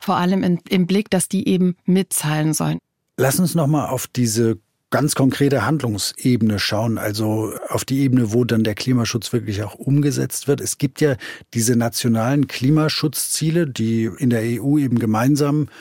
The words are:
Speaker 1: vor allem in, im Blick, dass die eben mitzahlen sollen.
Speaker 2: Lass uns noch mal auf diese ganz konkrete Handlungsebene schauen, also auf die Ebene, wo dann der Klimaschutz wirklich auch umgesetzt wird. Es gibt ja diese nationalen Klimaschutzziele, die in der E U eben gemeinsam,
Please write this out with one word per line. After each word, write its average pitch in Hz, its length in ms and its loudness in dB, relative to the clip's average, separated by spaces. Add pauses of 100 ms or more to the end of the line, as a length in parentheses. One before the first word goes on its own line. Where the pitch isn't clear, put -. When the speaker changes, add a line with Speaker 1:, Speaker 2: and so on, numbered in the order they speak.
Speaker 1:
vor 190 160 0
allem 180 260 2
in, 175 160 2 (100)
im 180 200 2
Blick, 202 220 0
dass 180 180 0
die 196 180 -2
eben 180 380 2
mitzahlen 156 680 0
sollen. 156 260 -2 (400)
Speaker 2:
Lass 135 200 2
uns 180 160 0
noch 160 140 2
mal 147 180 2
auf - 220 -6
diese 113 500 0 (320)
ganz 135 240 0
konkrete 135 500 2
Handlungsebene 113 920 0
schauen, 107 400 -2
also 107 560 -2 (160)
auf - 160 -2
die 135 140 -2
Ebene, 123 340 2
wo 123 100 4
dann 113 180 0
der 107 120 0
Klimaschutz 120 580 -2
wirklich 107 300 -2
auch 104 120 -10
umgesetzt 135 760 -2
wird. 139 120 0
Es 95 160 -6
gibt - 240 -4
ja 147 160 2 (380)
diese 117 220 2
nationalen 117 720 0
Klimaschutzziele, 156 1200 0
die 113 520 -2
in 127 100 0
der 117 160 2
E 117 160 -2
U 139 160 0
eben 123 220 0
gemeinsam, 135 720 2 (100)